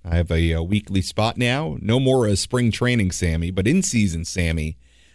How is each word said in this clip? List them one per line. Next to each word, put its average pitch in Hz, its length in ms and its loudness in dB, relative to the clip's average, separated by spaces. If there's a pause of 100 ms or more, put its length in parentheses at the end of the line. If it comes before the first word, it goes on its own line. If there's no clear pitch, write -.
I 85 120 -2
have 85 160 2
a, 82 180 2
a 80 120 -2
weekly 95 380 -2
spot 107 380 -2
now. 139 420 -2
No 113 200 2
more, 131 260 2
uh, 104 80 2
spring 120 380 0
training 117 400 0
Sammy, 85 400 -2
but 95 160 0
in-season 107 560 0
Sammy, 80 520 -2 (380)